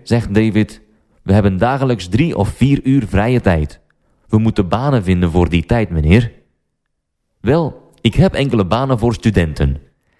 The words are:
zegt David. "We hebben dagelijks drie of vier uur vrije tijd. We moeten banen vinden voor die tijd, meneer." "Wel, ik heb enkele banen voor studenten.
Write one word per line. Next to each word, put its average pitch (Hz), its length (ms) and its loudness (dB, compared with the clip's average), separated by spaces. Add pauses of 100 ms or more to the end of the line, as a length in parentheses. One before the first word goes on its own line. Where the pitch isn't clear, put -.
zegt 113 300 -2
David. 107 500 0 (400)
"We 92 100 0
hebben 98 240 2
dagelijks 120 500 -2
drie 127 300 -2
of 98 120 -2
vier 139 340 0
uur 131 240 0
vrije 110 340 0
tijd. 78 400 -2 (460)
We 113 100 0
moeten 110 300 0
banen 120 360 -2
vinden 90 280 0
voor 90 180 2
die 82 160 0
tijd, 117 240 -2
meneer." 82 420 2 (1080)
"Wel, 147 520 -2 (100)
ik 110 120 0
heb 185 200 2
enkele 120 320 0
banen 123 340 0
voor 117 140 0
studenten. 78 680 -2 (380)